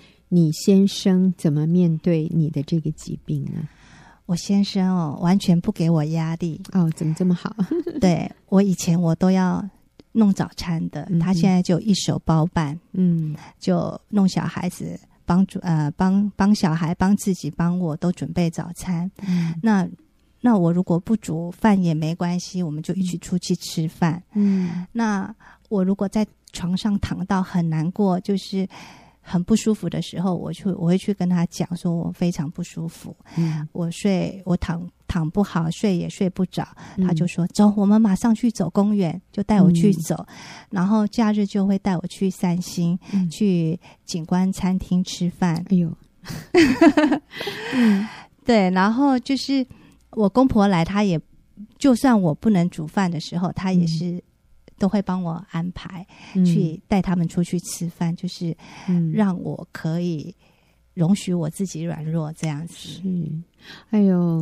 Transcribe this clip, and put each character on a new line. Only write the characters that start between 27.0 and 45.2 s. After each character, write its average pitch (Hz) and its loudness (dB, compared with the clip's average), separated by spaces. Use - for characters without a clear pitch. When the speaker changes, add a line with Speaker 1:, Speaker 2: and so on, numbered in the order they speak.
Speaker 2:
到 196 0
很 170 0
难 156 0
过， 190 2
就 196 -2
是 190 -4
很 175 -2
不 226 2
舒 220 2
服 170 -6
的 156 -4
时 - -8
候， 180 -2
我 - -8
去， - -6
我 170 -2
会 175 4
去 202 -2
跟 180 -2
他 175 2
讲 - -4
说 175 -2
我 170 -4
非 175 -2
常 147 -4
不 175 -10
舒 165 -10
服。 160 -14
Speaker 1:
嗯。 156 -2
Speaker 2:
我 170 -6
睡， 180 -2
我 175 0
躺， 170 -6
躺 160 -2
不 202 0
好， 165 -2
睡 196 0
也 170 -4
睡 180 -2
不 185 -2
着， - -6
Speaker 1:
嗯。 185 0
Speaker 2:
他 175 2
就 165 0
说 175 -4
：“走， 208 4
我 202 2
们 208 6
马 202 4
上 233 2
去 233 0
走 170 -2
公 208 2
园。” 180 0
就 202 -4
带 214 4
我 180 8
去 170 6
走。 160 -4
Speaker 1:
嗯。 - -20
Speaker 2:
然 185 -2
后 214 2
假 214 0
日 208 0
就 196 0
会 196 2
带 190 -2
我 180 -6
去 190 -2
散 180 -2
心， 170 -2
Speaker 1:
嗯。 190 0
Speaker 2:
去 170 0
景 160 -8
观 185 0
餐 185 -2
厅 180 0
吃 - -4